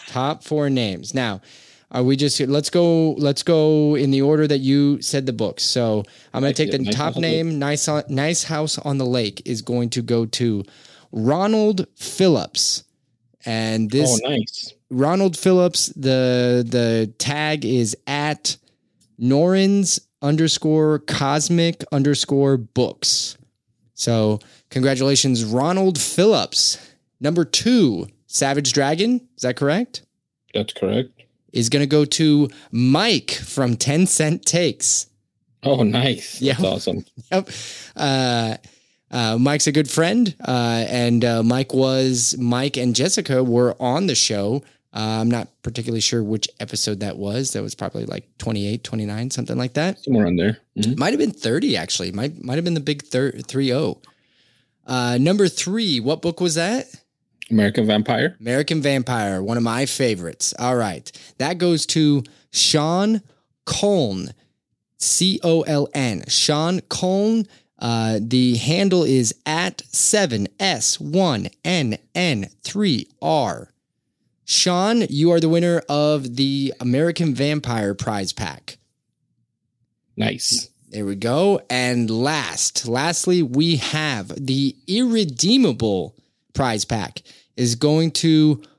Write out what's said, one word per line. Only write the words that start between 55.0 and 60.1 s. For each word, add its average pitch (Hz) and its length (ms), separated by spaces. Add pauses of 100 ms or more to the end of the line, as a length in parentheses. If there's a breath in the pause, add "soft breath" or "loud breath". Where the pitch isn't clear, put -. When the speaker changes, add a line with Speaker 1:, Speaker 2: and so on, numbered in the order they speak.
Speaker 1:
number 185 300
three, 185 520
what 147 220
book 170 180
was 175 160
that? 196 300 (640)
Speaker 2:
American 107 360
Vampire. 110 540
Speaker 1:
American 143 420
Vampire, 120 600
one 113 140
of 120 60
my 117 240
favorites. 107 720